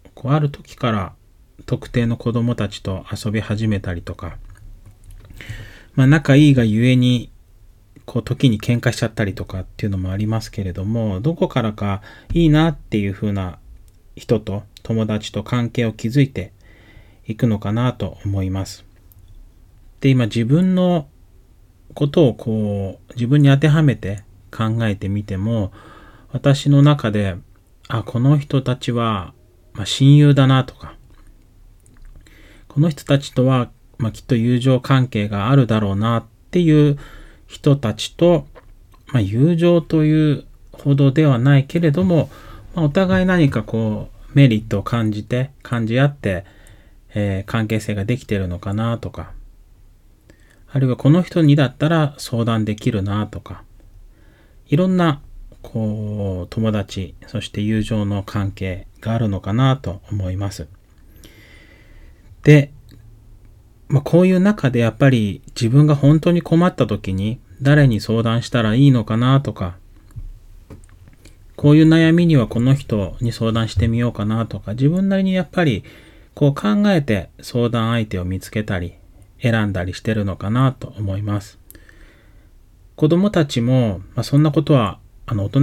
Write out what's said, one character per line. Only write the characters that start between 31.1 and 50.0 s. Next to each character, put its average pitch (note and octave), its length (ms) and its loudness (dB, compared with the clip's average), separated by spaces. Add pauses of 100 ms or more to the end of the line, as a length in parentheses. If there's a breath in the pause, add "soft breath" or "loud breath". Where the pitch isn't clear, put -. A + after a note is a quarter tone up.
「こ - 100 -2
の D#3+ 80 4
人 D3+ 160 -6
た C#3+ 160 0
ち - 120 -10
と B2+ 140 0
は、 B2+ 240 0 (280)
ま A2 120 -4
あ、 - 40 -4
き - 80 -20
っ - 20 -20
と B2 140 -2
友 A#2+ 220 0
情 B2+ 200 2
関 C3 280 0
係 G#2+ 200 -4
が G#2 220 -4
あ C#3 60 4
る C3 120 4
だ A2 140 0
ろ G2 120 -2
う - 40 -2
な」 A2+ 240 0
っ - 20 -20 (280)
て F3+ 100 0
い D3+ 280 4
う C#3+ 80 -2 (500 loud breath)
人 - 300 0
た G#2+ 160 -4
ち - 220 -12
と、 E3+ 300 2 (640)
ま B2+ 120 0
あ、 - 20 2
友 B2 340 2
情 E3+ 260 4
と D#3+ 220 0
い D3+ 300 2
う C#3+ 100 -4 (300)
ほ C#3+ 220 0
ど C#3 160 4
で D#3 140 2
は C3 140 4
な C#3 180 4
い C3+ 60 4
け E3+ 160 -6
れ E3+ 120 2
ど E3+ 120 0
も、 E3+ 260 2 (460 loud breath)
ま E3+ 80 -2
あ、 - 20 2
お D3 40 0
互 F#3 340 2
い - 20 2
何 F3 240 2
か A2 140 -2
こ A2 500 -4
う、 - 240 -4
メ C#3 120 8
リ A2 80 2
ッ G#2+ 40 -2
ト A2 180 -4
を G2 40 -6
感 A2+ 300 -2
じ G#2 100 -8
て、 B2+ 280 -4 (120)
感 A#2 240 -4
じ A#2 100 -2
合 C#3 100 4
っ C#3+ 60 -2
て、 F#2 300 -6 (720 soft breath)
え G2+ 320 -2
ー、 - 20 -14
関 A2+ 180 -2
係 A2 120 -2
性 G#2+ 160 -6
が G2 80 -4
で B2 140 -2
き - 80 -18
て G#2+ 120 -2
る F#2 120 -4
の F2 100 -8
か G2 140 -6
な A2+ 240 -2
と F#2+ 120 -12
か、 - 220 -14 (1400 soft breath)